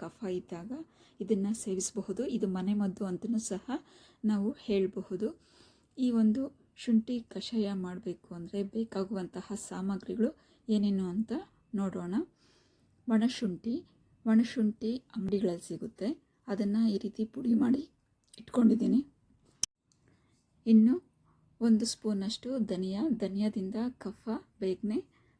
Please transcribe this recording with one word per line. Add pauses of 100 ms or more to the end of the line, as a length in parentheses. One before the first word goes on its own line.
ಕಫ (200)
ಇದ್ದಾಗ (480)
ಇದನ್ನ (140)
ಸೇವಿಸಬಹುದು. (140)
ಇದು (100)
ಮನೆ
ಮದ್ದು
ಅಂತನೂ (120)
ಸಹ (540)
ನಾವು (160)
ಹೇಳಬಹುದು. (760)
ಈ (120)
ಒಂದು (420)
ಶುಂಠಿ (200)
ಕಷಾಯ (180)
ಮಾಡ್ಬೇಕು (100)
ಅಂದ್ರೆ (120)
ಬೇಕಾಗುವಂತಹ (100)
ಸಾಮಗ್ರಿಗಳು (360)
ಏನೇನು
ಅಂತ (500)
ನೋಡೋಣ. (1040)
ಒಣಶುಂಠಿ, (560)
ಒಣಶುಂಠಿ (280)
ಅಂಗಡಿಗಳಲ್ಲಿ
ಸಿಗುತ್ತೆ. (460)
ಅದನ್ನ (180)
ಈ
ರೀತಿ (120)
ಪುಡಿ
ಮಾಡಿ (560)
ಇಟ್ಕೊಂಡಿದ್ದೀನಿ. (1700)
ಇನ್ನು (760)
ಒಂದು
ಸ್ಪೂನಷ್ಟು (220)
ಧನಿಯಾ, (220)
ಧನಿಯಾದಿಂದ (260)
ಕಫ (380)
ಬೇಗನೆ (420)